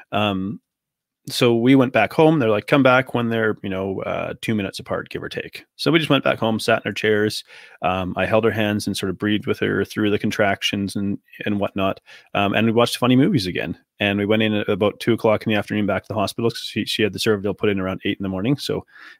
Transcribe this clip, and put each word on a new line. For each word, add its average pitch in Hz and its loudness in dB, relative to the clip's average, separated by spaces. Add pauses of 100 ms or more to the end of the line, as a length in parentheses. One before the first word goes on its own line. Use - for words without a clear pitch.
(120)
Um, 101 -2 (720)
so 120 2
we 123 6
went 131 4
back 107 2
home. 160 4
They're 113 2
like, 104 0
"Come 143 4
back 127 4
when 120 -2
they're, 110 0
you 104 -4
know, 95 -4
uh, 87 -6
two 113 -2
minutes 101 -4
apart, - -6
give - -10
or - -8
take." - -12 (100)
So - -2
we 165 4
just 151 -2
went 139 4
back 127 2
home, 110 0
sat 110 2
in - -4
our 104 -4
chairs. 107 0 (380)
Um, 92 -2
I 95 0
held 110 2
her 110 2
hands 104 -2
and 101 -4
sort 95 -4
of 87 -4
breathed 104 0
with 110 -2
her 101 0
through 107 -2
the 101 0
contractions 101 -2
and, 101 -4 (280)
and 104 -2
whatnot. 98 -2 (340)
Um, 101 0
and 107 2
we 113 2
watched 117 2
funny 123 4
movies 135 4
again. 76 -6 (220)
And 101 0
we 104 0
went 110 2
in 107 2
at 104 -2
about 104 0
two 117 2
o'clock 107 0
in 117 0
the 107 2
afternoon 104 -2
back 95 -2
to - -20
the - -6
hospital 113 -2
'cause - -10
she, - -6
she - -4
had 101 0
the - -8
Cervidil 101 0
put 110 -2
in 98 0
around 92 -4
eight 101 -2
in 98 -6
the 98 -4
morning. 98 -2
So, - -6 (340)